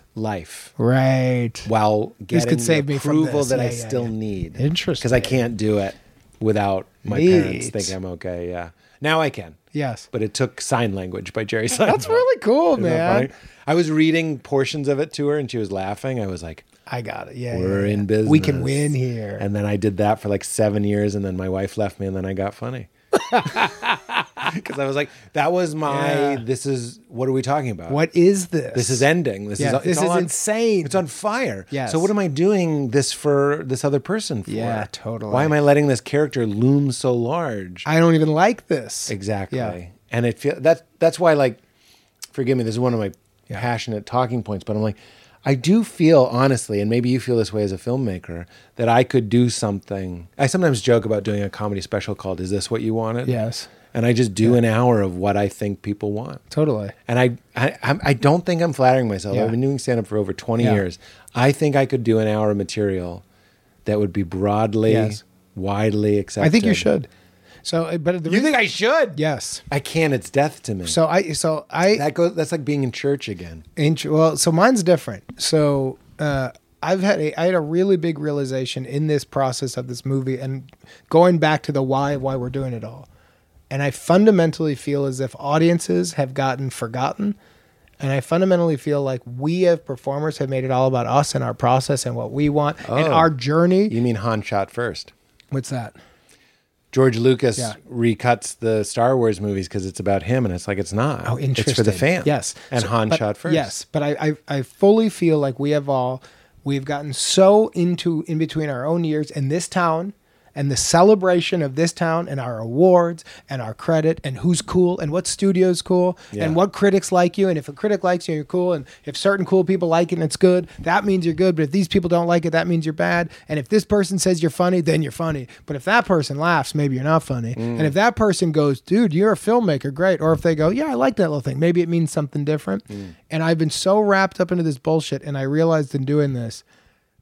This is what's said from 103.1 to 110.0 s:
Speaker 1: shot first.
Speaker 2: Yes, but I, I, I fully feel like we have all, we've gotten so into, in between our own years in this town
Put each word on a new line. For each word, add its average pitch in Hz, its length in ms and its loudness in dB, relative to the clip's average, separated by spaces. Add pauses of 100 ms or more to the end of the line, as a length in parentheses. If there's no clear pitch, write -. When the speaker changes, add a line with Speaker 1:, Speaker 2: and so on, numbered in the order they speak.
Speaker 1:
shot 104 180 -2
first. 165 160 -4
Speaker 2:
Yes, 143 380 -2
but 151 100 -2
I, 147 140 0 (320)
I, 143 100 -4
I 135 60 -2
fully 220 460 4
feel 160 280 2
like 135 220 -2
we 143 120 0
have 143 160 0
all, 131 360 -2 (400)
we've 139 220 -4
gotten 143 280 -6
so 208 640 6
into, 170 520 0
in 156 120 -2
between 156 300 -2
our 131 180 -6
own 170 160 0
years 151 260 -2
in 135 200 -4
this 170 180 -2
town 175 460 0 (420)